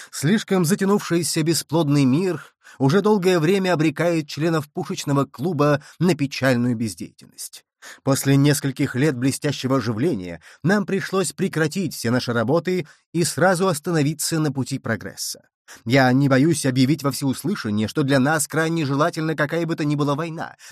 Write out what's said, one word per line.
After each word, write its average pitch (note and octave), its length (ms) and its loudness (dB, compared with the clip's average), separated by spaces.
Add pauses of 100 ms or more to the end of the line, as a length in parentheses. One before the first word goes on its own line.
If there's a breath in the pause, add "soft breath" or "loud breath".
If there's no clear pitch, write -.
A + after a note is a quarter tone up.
(100)
слишком F#3 540 0
затянувшийся F3+ 800 0
бесплодный D3+ 640 2
мир D#3+ 500 0 (240 loud breath)
уже C#3 220 4
долгое F#3+ 380 4
время F#3 340 2
обрекает D#3+ 560 0
членов D3+ 420 -2
пушечного C#3 540 -2
клуба C#3+ 580 0 (160 loud breath)
на F3 160 4
печальную B2+ 640 0
бездеятельность. - 880 -10 (380 loud breath)
После C#3 340 2
нескольких C#3 580 2
лет C3+ 220 0
блестящего C3+ 600 -2
оживления G#2+ 640 -4 (220 loud breath)
нам G3+ 240 2
пришлось F#3+ 460 -2
прекратить D#3+ 640 -2
все - 160 -4
наши B2 220 0
работы E3+ 540 0 (260 soft breath)
и E3 120 0
сразу F3+ 440 2
остановиться D#3+ 720 -2
на D3+ 120 0
пути C3 260 -4
прогресса. - 680 -8 (360 loud breath)
Я B2+ 280 4
не C3+ 160 4
боюсь C#3 380 2
объявить C3 360 2
во C#3+ 80 0
всеуслышание, A#2+ 760 -2
что D#3 140 -2
для C#3 160 2
нас D3 280 0
крайне D#3+ 380 -2
желательна D#3 500 -2
какая D#3+ 320 -2
бы E3 100 -4
то E3 80 -4
ни D3 120 0
была C#3+ 180 0
война, D#3+ 420 -8 (160 loud breath)